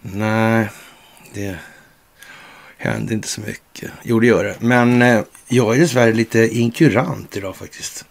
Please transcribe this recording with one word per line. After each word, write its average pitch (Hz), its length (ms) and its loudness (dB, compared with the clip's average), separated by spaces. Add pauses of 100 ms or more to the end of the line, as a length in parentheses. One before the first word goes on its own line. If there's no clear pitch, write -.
Nej, 110 680 -2 (640)
det 101 240 -10 (1200)
hände 110 360 -6
inte 107 140 -6
så - 140 -10
mycket. - 500 -14 (120)
Jo, 113 160 0
det 117 80 4
gör 95 160 2
det. 101 160 -6
Men, 120 420 4
eh, 120 220 4 (240)
jag 120 280 2
är 135 40 2
dessvärre 123 340 4
lite 113 340 2
inkurant 117 920 0
idag 95 180 -10
faktiskt. - 560 -16